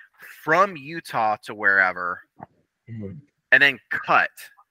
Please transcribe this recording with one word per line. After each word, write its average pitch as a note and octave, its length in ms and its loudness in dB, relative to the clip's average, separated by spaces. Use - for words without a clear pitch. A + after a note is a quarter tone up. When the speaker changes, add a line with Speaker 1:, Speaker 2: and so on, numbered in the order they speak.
Speaker 1:
from F3+ 340 2
Utah C3+ 680 -4
to A#2+ 100 -12
wherever F#2 680 0
Speaker 2:
Mm-hmm. G#2+ 260 -12
Speaker 1:
and C3 100 6
then C#3 200 2
cut. B2 400 0